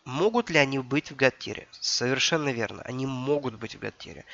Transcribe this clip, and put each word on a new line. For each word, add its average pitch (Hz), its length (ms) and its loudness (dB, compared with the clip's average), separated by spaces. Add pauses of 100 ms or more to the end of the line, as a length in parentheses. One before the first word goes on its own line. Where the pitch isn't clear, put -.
Могут 202 460 2
ли 160 80 4
они 135 220 4
быть 135 320 -2
в - 40 -12
гаттире? - 520 0 (120)
Совершенно 135 680 2
верно, 110 340 -4
они 131 240 -4
могут 135 480 0
быть 113 220 -10
в - 20 -18
гаттире. - 560 -12